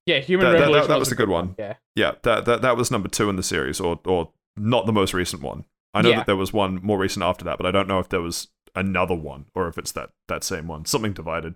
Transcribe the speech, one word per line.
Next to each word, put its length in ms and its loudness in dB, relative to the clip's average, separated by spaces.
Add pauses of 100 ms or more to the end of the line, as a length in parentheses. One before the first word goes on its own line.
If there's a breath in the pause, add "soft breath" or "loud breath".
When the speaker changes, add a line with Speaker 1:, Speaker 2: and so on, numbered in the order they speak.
Speaker 1:
Yeah, 140 2
Human 260 2
Speaker 2:
That, 80 6
that, 60 6
that, 40 8
Speaker 1:
Revolution 240 6
Speaker 2:
that 80 4
Speaker 1:
was 60 4
Speaker 2:
was 80 -2
the 60 0
Speaker 1:
the 60 0
Speaker 2:
good 80 2
one. 300 -2
Speaker 1:
Yeah. 140 -8 (240)
Speaker 2:
Yeah, 140 2 (120)
that, 220 2
that, 160 2
that 160 2
was 120 0
number 200 -2
two 200 0
in 60 0
the 80 -4
series, 380 -2
or, 240 -2
or 260 0 (240)
not 300 0
the 80 2
most 200 2
recent 300 -2
one. 220 -10 (280)
I 80 0
know 100 6
Speaker 1:
Yeah. 60 4
Speaker 2:
that 100 -2
there 100 4
was 160 -2
one 280 0
more 160 0
recent 260 -2
after 220 -2
that, 120 -4
but 100 -4
I 40 0
don't 180 2
know 100 2
if 80 -4
there 140 0
was 260 -6 (280)
another 400 0
one, 380 -12
or 140 -2
if 100 -8
it's 160 -8
that, 180 -10 (180)
that 160 -6
same 220 -6
one. 180 -10
Something 260 -2
Divided. 440 -8